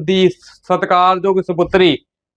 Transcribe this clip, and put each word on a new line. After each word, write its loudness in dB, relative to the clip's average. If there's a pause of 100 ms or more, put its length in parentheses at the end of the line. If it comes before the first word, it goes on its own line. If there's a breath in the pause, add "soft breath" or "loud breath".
ਦੀ 2
ਸਤਿਕਾਰਯੋਗ -2
ਸੁਪੁੱਤਰੀ 0 (400)